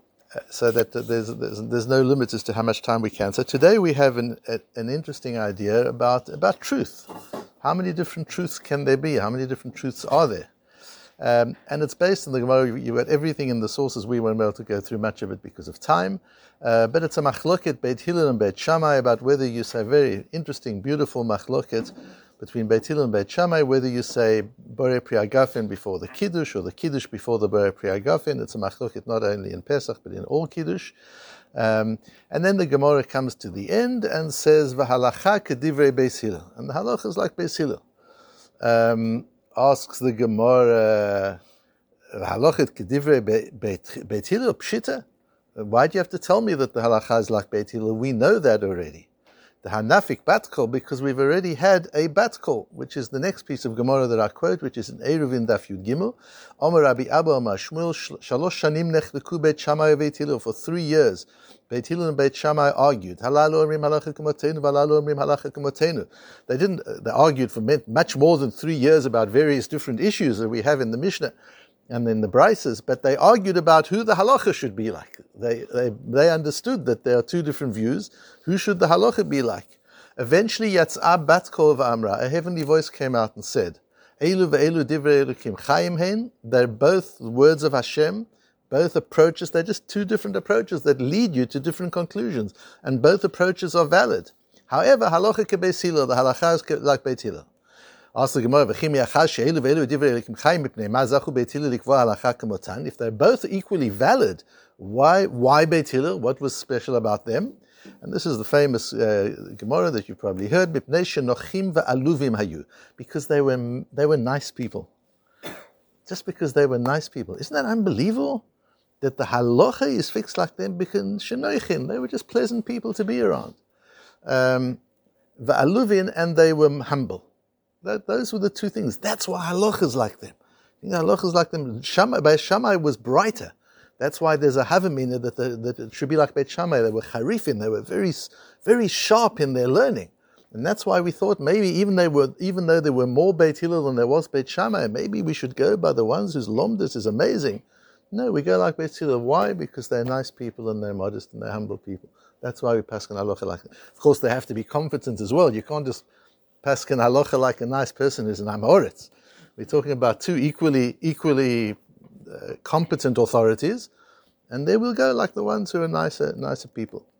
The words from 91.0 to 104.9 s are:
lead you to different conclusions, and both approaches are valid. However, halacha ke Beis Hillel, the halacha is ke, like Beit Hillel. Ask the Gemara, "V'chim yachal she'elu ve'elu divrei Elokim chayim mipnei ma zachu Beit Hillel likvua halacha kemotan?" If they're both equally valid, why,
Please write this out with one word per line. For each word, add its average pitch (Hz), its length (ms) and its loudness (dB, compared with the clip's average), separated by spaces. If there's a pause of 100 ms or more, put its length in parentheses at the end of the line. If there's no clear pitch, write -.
lead 175 340 0
you 127 120 2
to 143 120 -8
different 170 320 -6
conclusions, 175 640 -4 (280)
and 131 200 -2
both 175 240 6
approaches 180 500 -2
are 170 100 6
valid. 123 460 2 (360)
However, 220 400 4
halacha 190 380 2
ke 190 140 -2
Beis 180 220 0
Hillel, 156 260 2
the 123 80 0
halacha 131 400 4
is 160 60 -2
ke, - 200 -4
like 135 220 2
Beit 113 180 -4
Hillel. - 240 -10 (720)
Ask 131 200 0
the 127 80 2
Gemara, 131 240 4
"V'chim 143 280 -2
yachal 143 320 4
she'elu 151 320 0
ve'elu 135 280 2
divrei 131 340 2
Elokim 113 180 -14
chayim 165 280 2
mipnei 107 200 -8
ma 123 160 0
zachu 131 300 0
Beit 123 180 0
Hillel 147 200 -2
likvua 123 340 2
halacha 117 320 0
kemotan?" 107 480 -8
If 131 100 -8
they're 117 140 -4
both 156 340 2
equally 185 460 -2
valid, 147 540 0 (340)
why, 143 480 2